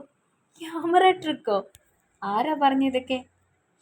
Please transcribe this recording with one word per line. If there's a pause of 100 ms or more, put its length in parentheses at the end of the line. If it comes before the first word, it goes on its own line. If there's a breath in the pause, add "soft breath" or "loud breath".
(600)
"ക്യാമറ
ട്രിക്കോ? (640)
ആരാ
പറഞ്ഞിതൊക്കെ?" (640)